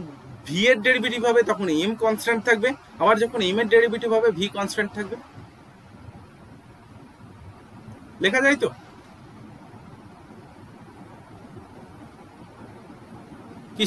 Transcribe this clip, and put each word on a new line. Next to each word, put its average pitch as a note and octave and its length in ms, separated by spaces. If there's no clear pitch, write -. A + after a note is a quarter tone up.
ভি D#3 120
এর B3 80
derivative B3 420
হবে A#3 120
তখন F#3+ 160
এম G#3+ 80
constant A3 440
থাকবে, A3+ 220
আবার G#3 220
যখন A#3 160
এম G3+ 120
এর A3+ 140
derivative A#3 420
হবে A3+ 200
ভি G3 80
constant G3+ 400
থাকবে। G#3 180
লেখা G3+ 220
যায় C#4 180
তো? - 60
কি G#3+ 120